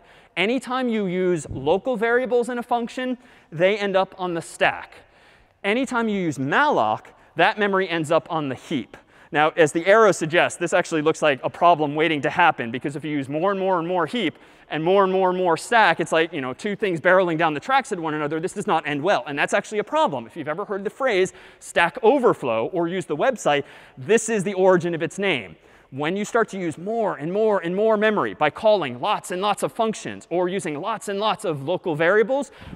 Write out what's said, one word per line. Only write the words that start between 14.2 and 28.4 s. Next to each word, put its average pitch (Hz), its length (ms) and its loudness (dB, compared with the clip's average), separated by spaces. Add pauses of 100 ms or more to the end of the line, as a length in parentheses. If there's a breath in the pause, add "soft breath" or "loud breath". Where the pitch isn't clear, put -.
and 151 140 -4
more 190 200 4
and 185 80 2
more 185 180 2
and 180 80 -2
more 180 200 2
stack, 202 420 2
it's 165 120 -4
like, 170 220 2
you 151 80 -6
know, 127 120 -6
two 208 220 -6
things 185 240 -2
barreling 180 380 4
down 160 160 2
the 143 60 -4
tracks 262 320 -2
at 190 80 -6
one 160 160 -4
another. 151 240 -4
This 175 140 -6
does 202 120 -8
not 160 220 0
end 147 160 -4
well, 170 240 2
and 143 100 -8
that's 170 160 -2
actually 208 260 -2
a 202 40 -2
problem. 202 420 -2
If 110 100 -20
you've 147 120 -10
ever 165 180 -6
heard 202 180 -6
the 196 60 -6
phrase 196 440 0 (260 loud breath)
Stack - 420 -2
Overflow 170 640 2
or 170 200 -2
used 180 200 -6
the 151 100 -4
website, 160 480 0 (320 loud breath)
this 165 320 2
is 214 140 0
the 202 100 -4
origin 185 420 4
of 160 80 -6
its - 160 -6
name. 123 380 -4 (340 soft breath)
When 147 240 -4
you 208 100 -4
start 226 240 0
to 190 80 -10
use 170 200 -6
more 190 400 -4
and 151 140 -6
more 208 280 2
and 170 160 -4
more 220 220 4
memory 202 360 2
by 147 160 2